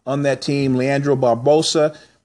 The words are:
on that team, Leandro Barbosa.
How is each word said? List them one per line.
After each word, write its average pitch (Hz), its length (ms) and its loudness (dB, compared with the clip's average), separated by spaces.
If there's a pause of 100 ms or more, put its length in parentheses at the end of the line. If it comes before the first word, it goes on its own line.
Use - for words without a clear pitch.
on 139 200 -4
that 135 180 -2
team, 139 320 -2
Leandro 139 420 0
Barbosa. 147 800 0 (280)